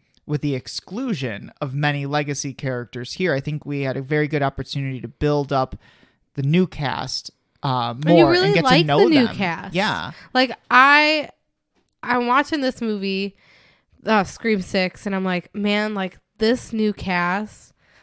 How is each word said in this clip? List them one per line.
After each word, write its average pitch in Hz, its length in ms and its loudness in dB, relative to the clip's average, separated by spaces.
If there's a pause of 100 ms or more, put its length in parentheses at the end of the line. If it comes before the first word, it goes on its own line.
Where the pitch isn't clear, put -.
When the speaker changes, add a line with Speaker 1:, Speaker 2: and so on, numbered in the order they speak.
(260)
Speaker 1:
with 147 160 -2
the 143 140 -2
exclusion 139 960 -6 (100)
of 135 120 -6
many 143 320 -2
legacy 143 480 -4
characters 123 600 -8
here, 143 200 0
I 135 60 0
think 147 260 -6
we 143 160 -4
had 131 140 -2
a 135 60 -6
very 151 260 0
good 143 160 0
opportunity 135 560 -4
to 117 80 -12
build 143 460 0
up 131 220 0 (580)
the 139 100 -6
new 175 240 4
cast, - 640 -6 (320)
uh, 123 300 -2 (120)
more 160 60 2
Speaker 2:
And 349 60 8
you 339 120 8
really 359 180 4
Speaker 1:
and 403 80 4
get 330 100 4
Speaker 2:
like 269 160 6
Speaker 1:
to 156 60 2
know 143 200 4
Speaker 2:
the - 80 4
new 247 120 4
Speaker 1:
them. - 80 -6
Speaker 2:
cast. 185 380 -4
Speaker 1:
Yeah. 147 380 -2 (220)
Speaker 2:
Like, 254 180 2 (180)
I, 285 600 4 (720)
I'm 240 240 0
watching 285 340 2
this 254 200 -2
movie, 196 560 -4 (680)
uh, 208 200 2
Scream 220 360 -2
six, 185 440 -2
and 202 100 -4
I'm 190 80 -2
like, 180 320 -4
"Man, 208 400 0
like, 190 240 -6 (200)
this 233 340 0
new 214 200 0
cast, 185 800 -4 (300)